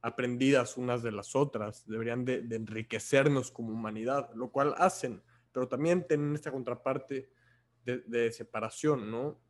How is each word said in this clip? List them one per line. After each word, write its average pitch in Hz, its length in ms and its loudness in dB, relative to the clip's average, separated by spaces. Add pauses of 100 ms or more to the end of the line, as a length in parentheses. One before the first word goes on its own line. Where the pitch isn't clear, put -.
aprendidas 123 760 2
unas 123 260 0
de 117 80 -2
las 101 240 -6
otras, 113 520 0
deberían 117 380 -2
de, 127 160 0
de 113 140 -6
enriquecernos 113 960 2
como 113 220 -8
humanidad, 113 600 -4
lo 117 160 -6
cual 139 280 2
hacen, 147 440 2 (300)
pero 127 160 -2
también 170 400 2
tienen 147 260 2
esta 147 180 -6
contraparte 131 800 -4 (560)
de, 123 220 -2
de 117 240 2
separación, 113 800 -2
¿no? 131 280 -6 (100)